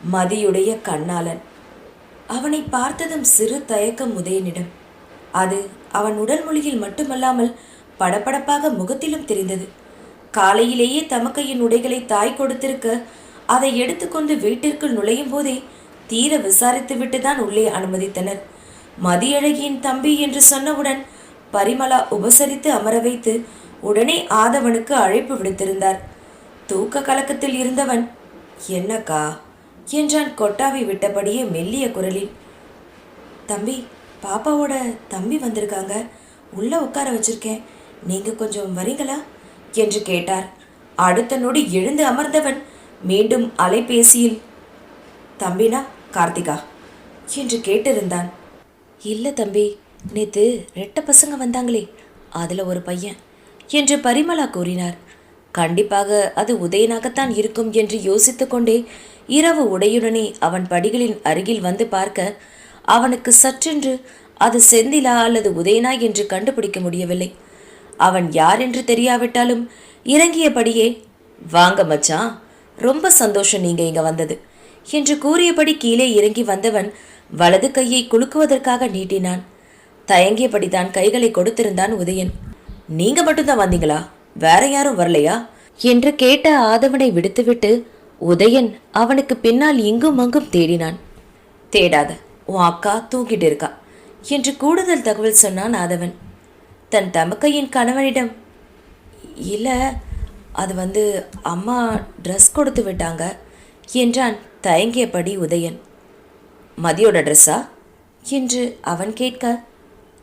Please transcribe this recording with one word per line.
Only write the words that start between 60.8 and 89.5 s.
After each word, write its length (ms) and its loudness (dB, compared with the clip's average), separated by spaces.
அருகில் 380 -2
வந்து 240 -2
பார்க்க, 500 -4
அவனுக்கு 600 2
சற்றென்று 520 -2
அது 240 4
செந்திலா 460 4
அல்லது 340 2
உதயனா 480 2
என்று 260 0
கண்டுபிடிக்க 540 -2
முடியவில்லை. 500 -4
அவன் 340 2
யார் 280 4
என்று 220 -2
தெரியாவிட்டாலும் 800 0
இறங்கியபடியே, 840 2
"வாங்க 320 6
மச்சான், 580 -2
ரொம்ப 320 2
சந்தோஷம் 520 2
நீங்க 220 0
இங்க 180 0
வந்தது" 400 -4
என்று 260 0
கூறியபடி 600 2
கீழே 360 2
இறங்கி 300 2
வந்தவன் 500 0
வலது 420 4
கையை 400 0
குலுக்குவதற்காக 760 2
நீட்டினான். 540 -4
தயங்கியபடி 640 4
தான் 220 0
கைகளை 400 2
கொடுத்திருந்தான் 640 0
உதயன். 360 -4
"நீங்க 320 2
மட்டும்தான் 400 2
வந்தீங்களா? 380 2
வேற 320 6
யாரும் 320 0
வரலையா?" 360 4
என்று 360 6
கேட்ட 320 4
ஆதவனை 480 4
விடுத்துவிட்டு 600 2
உதயன் 480 6
அவனுக்கு 440 2
பின்னால் 460 4